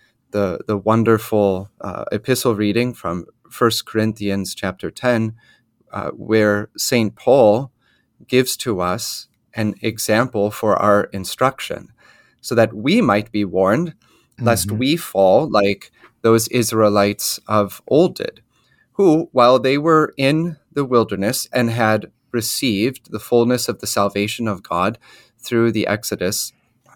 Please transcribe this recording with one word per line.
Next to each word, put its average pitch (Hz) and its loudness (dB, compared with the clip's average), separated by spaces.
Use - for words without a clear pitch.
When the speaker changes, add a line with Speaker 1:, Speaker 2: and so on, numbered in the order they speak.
Speaker 1:
the, 101 -2
the 107 -2
wonderful, 107 2
uh, - -10
epistle 123 -2
reading 110 -2
from 87 -8
First 113 0
Corinthians 104 -4
chapter 92 -8
ten, 113 -2
uh, - -8
where 104 0
Saint 113 -2
Paul 127 4
gives 127 0
to 101 -4
us 90 -6
an 107 -4
example 110 0
for 107 0
our 104 4
instruction, - -6
so - -6
that 113 2
we 139 0
might 107 0
be 104 -2
warned, 98 0
lest 117 0
Speaker 2:
Mm-hmm. 104 -4
Speaker 1:
we 131 0
fall 98 2
like 101 0
those 113 2
Israelites 104 0
of 104 -2
old 160 2
did, - -10
who, 165 2
while 127 6
they 131 0
were 156 2
in 156 -2
the 143 -4
wilderness 113 0
and 120 0
had 110 0
received 117 -2
the 107 -8
fullness 120 0
of - -6
the - -10
salvation 104 -2
of 98 -6
God 92 -4
through 117 0
the 104 -2
Exodus, 101 -4